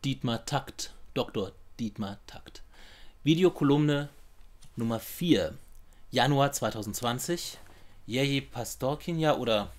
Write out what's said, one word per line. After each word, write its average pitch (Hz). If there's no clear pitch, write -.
Dietmar 131
Takt, -
Doktor 113
Dietmar 101
Takt. -
Videokolumne 147
Nummer 113
vier, 123
Januar 139
zweitausendzwanzig, 117
Jerzy 135
Pastorkinja 147
oder 110